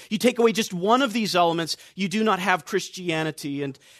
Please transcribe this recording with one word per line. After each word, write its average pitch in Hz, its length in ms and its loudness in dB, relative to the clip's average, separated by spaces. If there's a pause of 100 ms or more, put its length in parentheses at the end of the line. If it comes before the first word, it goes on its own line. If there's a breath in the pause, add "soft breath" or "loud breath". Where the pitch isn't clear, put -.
You 214 80 -2
take 233 220 2
away 233 140 6
just 214 200 -2
one 208 280 2
of 262 100 0
these 196 240 -2
elements, 170 400 2 (200 loud breath)
you 190 120 -4
do 214 160 -2
not 202 160 2
have 185 240 0
Christianity. 160 1000 -4
And 135 160 -8 (220 soft breath)